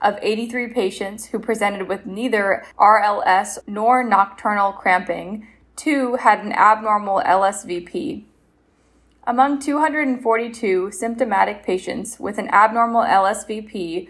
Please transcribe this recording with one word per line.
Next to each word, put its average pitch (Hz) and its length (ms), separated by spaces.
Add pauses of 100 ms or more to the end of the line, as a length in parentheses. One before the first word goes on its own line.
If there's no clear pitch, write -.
of 202 200
eighty-three 233 480
patients 208 560
who 220 140
presented 202 500
with 196 160
neither 202 600 (120)
R 214 220
L 208 260
S 190 420
nor 233 380
nocturnal 202 680
cramping, 185 720 (300)
two 269 400
had 233 240
an 202 140
abnormal 214 720
L 190 180
S 196 220
V 175 160
P. 175 440 (1000)
Among 269 340
two 294 200
hundred 302 280
and 247 160
forty-two 226 680
symptomatic 208 680
patients - 560
with 208 200
an 202 100
abnormal 226 560
L 190 220
S 214 180
V 220 180
P 175 480